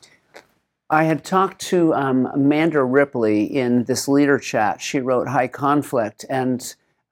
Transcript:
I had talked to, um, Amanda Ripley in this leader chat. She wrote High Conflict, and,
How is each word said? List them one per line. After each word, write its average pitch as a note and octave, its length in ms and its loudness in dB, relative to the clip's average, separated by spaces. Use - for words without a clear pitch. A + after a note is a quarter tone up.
I D#3 160 2
had D#3+ 200 0
talked F#3 380 -2
to, E3 320 2
um, C3 320 0
Amanda D3 580 2
Ripley B2 600 2
in B2 400 0
this A#2 240 -4
leader C#3 300 4
chat. A2 420 -2
She - 200 -4
wrote B2 260 -2
High B2+ 220 -2
Conflict, C#3 800 -2
and, B2+ 460 -4